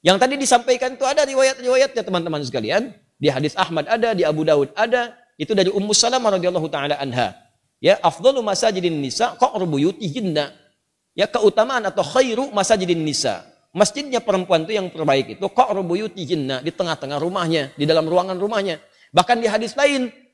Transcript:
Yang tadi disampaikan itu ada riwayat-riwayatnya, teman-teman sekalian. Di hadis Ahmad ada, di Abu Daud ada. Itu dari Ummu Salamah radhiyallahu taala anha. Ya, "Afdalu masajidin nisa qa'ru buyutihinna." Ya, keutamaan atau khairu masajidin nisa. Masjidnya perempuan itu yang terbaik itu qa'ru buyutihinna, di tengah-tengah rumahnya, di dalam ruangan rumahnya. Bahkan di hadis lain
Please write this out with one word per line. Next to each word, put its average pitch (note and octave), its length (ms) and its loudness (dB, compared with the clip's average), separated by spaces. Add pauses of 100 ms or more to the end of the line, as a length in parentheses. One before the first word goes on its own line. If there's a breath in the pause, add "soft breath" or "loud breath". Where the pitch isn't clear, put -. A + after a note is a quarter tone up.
Yang F#3 160 4
tadi C4 220 4
disampaikan B3+ 580 2
itu C4+ 80 -2
ada C#4+ 220 2
riwayat-riwayatnya, C4 760 2
teman-teman E3+ 380 -2
sekalian. C#3 540 -2 (200)
Di C#3+ 160 2
hadis C#3+ 240 -2
Ahmad E3 320 -2
ada, A3+ 240 0
di F3 160 0
Abu D#3 160 0
Daud D3 320 2
ada. A#3 400 -2 (240)
Itu F3+ 160 -2
dari F#3+ 160 4
Ummu G3+ 240 -2
Salamah A#3 400 2
radhiyallahu F3 320 0
taala D3 320 -2
anha. B2 380 -2 (420)
Ya, - 240 4
"Afdalu A#3+ 400 2
masajidin F#3 560 0
nisa C#3+ 400 -4
qa'ru A3+ 240 2
buyutihinna." D#3 880 -2 (640)
Ya, G3 140 0
keutamaan A3+ 580 2
atau F#3+ 160 -2
khairu B3+ 480 0
masajidin F#3 480 0
nisa. C3+ 480 -4 (260)
Masjidnya B3+ 480 -2
perempuan F#3 480 -2
itu G#3+ 80 -2
yang F#3+ 160 -4
terbaik C#3 400 -2
itu F#3+ 160 -8
qa'ru A3 320 0
buyutihinna, E3 800 -4
di D3+ 80 -6
tengah-tengah D#3 480 -6
rumahnya, E3 560 -2
di C#3+ 160 -2
dalam D#3+ 160 2
ruangan F3+ 320 0
rumahnya. G3 400 -4 (320 soft breath)
Bahkan A#3 320 2
di A3+ 80 0
hadis G#3+ 240 -2
lain C#4 400 0 (200)